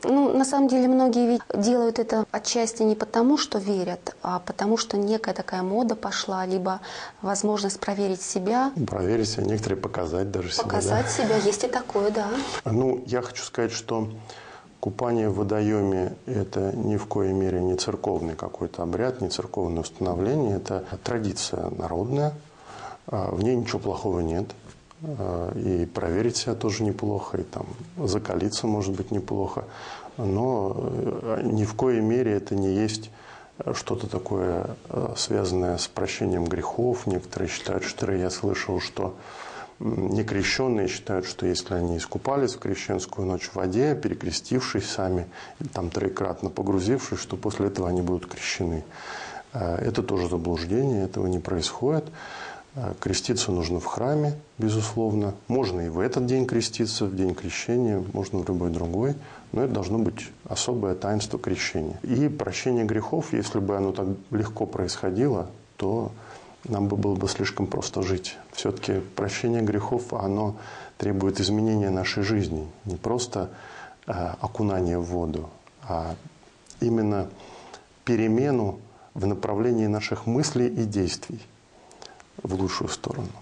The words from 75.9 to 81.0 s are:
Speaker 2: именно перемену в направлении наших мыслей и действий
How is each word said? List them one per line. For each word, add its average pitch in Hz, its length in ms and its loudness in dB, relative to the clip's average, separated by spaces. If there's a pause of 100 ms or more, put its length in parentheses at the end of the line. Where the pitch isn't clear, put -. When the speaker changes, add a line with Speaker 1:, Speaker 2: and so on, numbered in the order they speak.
Speaker 2:
именно 107 480 2 (760)
перемену 113 720 4 (360)
в 98 100 0
направлении 107 640 2
наших 104 400 0
мыслей 123 400 2
и 120 160 0
действий 104 580 -2 (1040)